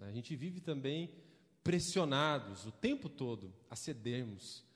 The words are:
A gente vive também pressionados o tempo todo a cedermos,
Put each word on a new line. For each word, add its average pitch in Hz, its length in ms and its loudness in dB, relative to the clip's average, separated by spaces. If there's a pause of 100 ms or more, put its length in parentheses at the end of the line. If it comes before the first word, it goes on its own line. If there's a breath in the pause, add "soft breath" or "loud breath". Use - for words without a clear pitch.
A 101 100 -8
gente 120 240 -6
vive 175 240 -6
também 151 500 -2 (540 loud breath)
pressionados 147 1000 4
o 110 40 -6
tempo 269 380 0
todo 107 440 -4 (160)
a 117 60 -10
cedermos, 120 920 -4 (120)